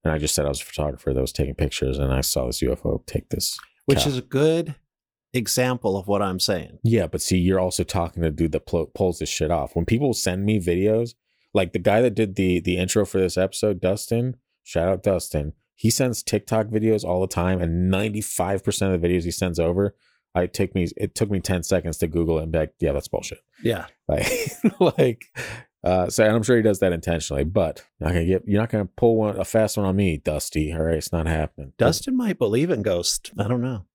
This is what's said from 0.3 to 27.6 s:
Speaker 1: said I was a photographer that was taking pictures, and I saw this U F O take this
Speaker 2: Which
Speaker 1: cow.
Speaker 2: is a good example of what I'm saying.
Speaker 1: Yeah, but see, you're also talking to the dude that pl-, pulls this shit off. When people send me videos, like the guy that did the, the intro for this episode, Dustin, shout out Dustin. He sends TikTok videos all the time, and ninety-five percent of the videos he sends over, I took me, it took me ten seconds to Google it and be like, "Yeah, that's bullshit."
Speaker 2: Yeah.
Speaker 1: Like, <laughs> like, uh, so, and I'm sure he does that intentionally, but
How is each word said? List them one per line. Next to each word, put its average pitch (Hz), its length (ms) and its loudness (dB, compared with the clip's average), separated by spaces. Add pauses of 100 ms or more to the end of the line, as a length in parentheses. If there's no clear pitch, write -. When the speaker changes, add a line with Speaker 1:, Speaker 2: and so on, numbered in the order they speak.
Speaker 1:
said 73 120 0
I 71 40 0
was 71 120 -4
a - 40 -14
photographer 71 480 -4
that 65 80 0
was 65 100 -2
taking 69 240 -2
pictures, 67 440 -2
and 67 120 2
I 65 100 2
saw - 260 -2
this - 160 -4
U 64 80 0
F - 140 -4
O 76 200 -2
take - 240 -6
this - 260 -4 (300)
Speaker 2:
Which 139 140 4
Speaker 1:
cow. 147 100 2
Speaker 2:
is 127 80 -2
a 123 60 -4
good 160 500 0 (600)
example 120 640 0
of 95 100 -6
what 101 160 2
I'm 92 160 -2
saying. - 440 -2
Speaker 1:
Yeah, 110 240 4
but - 140 -6
see, - 160 2
you're 92 220 4
also 92 240 0
talking 85 400 -2
to 80 60 2
the 73 60 -4
dude 78 180 0
that 76 120 -4
pl-, 82 220 0
pulls 90 320 0
this 76 100 -6
shit 78 220 -2
off. 78 240 -2
When 85 100 0
people 123 280 2
send 95 320 -2
me 107 140 2
videos, 104 540 0 (400)
like 92 200 2
the 90 60 -2
guy 104 220 4
that 120 140 2
did 101 200 0
the, 90 240 2
the 87 180 0
intro 92 280 2
for - 140 -2
this 92 180 2
episode, 95 440 0
Dustin, 117 540 -2 (280)
shout 85 260 -2
out 95 140 -2
Dustin. 80 500 -2 (220)
He 113 140 0
sends 123 320 0
TikTok 110 460 -2
videos 107 360 2
all 90 180 0
the 95 60 0
time, 90 340 0
and 87 280 0
ninety-five 101 760 -2
percent - 300 0
of - 80 0
the 87 60 2
videos 87 160 2
he 87 80 -2
sends 87 280 -2
over, 90 360 2 (400)
I 90 120 2
took 98 280 -4
me, 90 120 2 (100)
it - 180 -4
took 104 160 -2
me 98 80 0
ten 90 240 -2
seconds 85 360 -2
to 85 80 0
Google 82 320 0
it 78 40 -4
and 80 80 -6
be 80 80 0
like, 78 200 -2
"Yeah, 76 120 0
that's 69 160 -4
bullshit." - 320 -6 (240)
Speaker 2:
Yeah. 107 240 -2 (200)
Speaker 1:
Like, - 200 0 (300)
<laughs> - 220 0
like, 139 460 2 (580)
uh, 90 260 2
so, 113 140 2
and 107 120 4
I'm 113 80 2
sure 123 140 4
he 113 60 4
does 104 160 4
that 90 140 4
intentionally, 80 500 -2
but 85 400 0 (160)